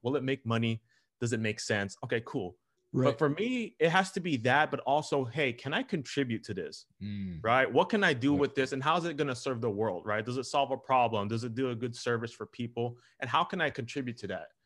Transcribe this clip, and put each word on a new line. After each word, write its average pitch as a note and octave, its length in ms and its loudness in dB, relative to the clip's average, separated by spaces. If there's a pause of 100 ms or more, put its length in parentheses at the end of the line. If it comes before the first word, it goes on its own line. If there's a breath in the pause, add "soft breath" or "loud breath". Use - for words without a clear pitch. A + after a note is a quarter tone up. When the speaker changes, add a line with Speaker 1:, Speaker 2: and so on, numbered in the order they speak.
Speaker 1:
will C3 120 0
it B2+ 80 -2
make C3+ 220 -2
money? A2+ 360 0 (400)
Does A#2+ 120 0
it A2+ 60 0
make G#2+ 200 -2
sense? G2+ 440 -2
Okay, A#2 220 -2
cool." F#2 320 -6 (340)
Speaker 2:
Right. C3 200 2
Speaker 1:
But - 80 -8
for D3+ 100 4
me, A3+ 500 -2
it E3 120 4
has F#3 220 4
to - 60 -4
be E3 180 0
that, C3+ 340 4
but C#3 100 -2
also, C#3+ 440 0
"Hey, B2+ 280 -2
can C#3 220 -6
I B3+ 80 -2
contribute C3 640 -4
to G#2+ 100 -8
this? D#2 320 -8 (140)
Speaker 2:
Mm. G2 420 -6
Speaker 1:
Right? B2 280 4
What E3+ 180 4
can G#3 140 2
I E3+ 100 6
do C3 200 2
Speaker 2:
Yep. C#3+ 80 4
Speaker 1:
with C#3 140 0
this? C3 180 2
And C3 100 -4
how D#3+ 140 4
is E3+ 80 0
it E3 120 -4
gonna C#3 180 -2
serve A#2+ 260 -4
the A#2+ 80 0
world, G2 380 -2
right? G#2+ 180 0
Does B2 120 -4
it B2 80 -4
solve C#3 260 0
a C3 60 0
problem? A2+ 500 2
Does A2+ 160 -2
it A#2+ 120 -6
do C3 140 0
a A#2+ 60 -2
good A#2+ 200 -6
service A#2 380 -2
for - 140 -12
people? A#2+ 500 -4 (220 soft breath)
And B2+ 100 -6
how D3+ 140 4
can F3 180 -4
I D3+ 80 2
contribute A#2+ 500 -6
to G2+ 80 -8
that?" F2 200 -8 (180)